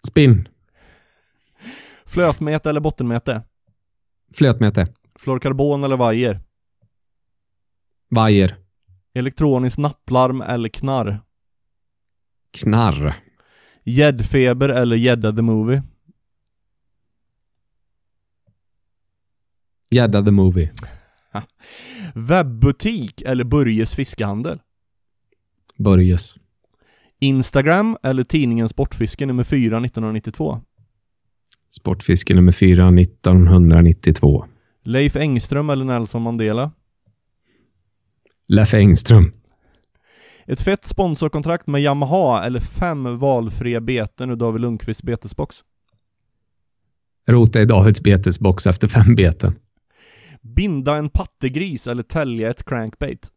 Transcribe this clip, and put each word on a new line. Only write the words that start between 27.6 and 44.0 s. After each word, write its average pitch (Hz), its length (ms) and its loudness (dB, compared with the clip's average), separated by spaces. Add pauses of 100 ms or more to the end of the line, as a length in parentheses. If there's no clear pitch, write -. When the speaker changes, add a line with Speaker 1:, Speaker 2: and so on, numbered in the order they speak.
Speaker 2:
eller 131 220 -2
tidningen 117 440 -2
Sportfiske - 580 -6
nummer 123 180 -2
fyra 117 360 0
nittonhundranittiotvå? 113 800 -8 (1120)
Speaker 1:
Sportfiske - 640 -2
nummer 90 180 6
fyra 90 380 6
nittonhundranittiotvå. 87 1600 4 (360)
Speaker 2:
Leif 135 340 -2
Engström 147 540 -2
eller 135 140 -2
Nelson 120 380 -6
Mandela? 117 500 -4 (1800)
Speaker 1:
Leif 104 260 2
Engström. 101 580 6 (1120)
Speaker 2:
Ett - 140 -8
fett - 260 -4
sponsorkontrakt 160 800 -4
med 143 160 -2
Yamaha 143 640 0
eller 123 160 -4
fem 131 580 -6
valfria 120 640 -2
beten 120 500 -6